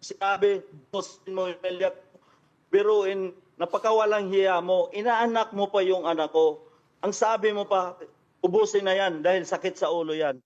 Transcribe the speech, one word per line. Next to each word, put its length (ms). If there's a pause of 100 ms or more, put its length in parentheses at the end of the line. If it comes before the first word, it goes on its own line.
sinabi, 640 (240)
"Boss 400
mo 220
yung 100
pamilya 320
ko." 80 (720)
Biruin, 480 (380)
napakawalang 720
hiya 320
mo, 300
inaanak 580
mo 160
pa 160
yung 240
anak 240
ko. 300 (420)
Ang 80
sabi 400
mo 160
pa, 300 (420)
"Ubusin 480
na 80
yan 240
dahil 240
sakit 320
sa 160
ulo 240
yan." 280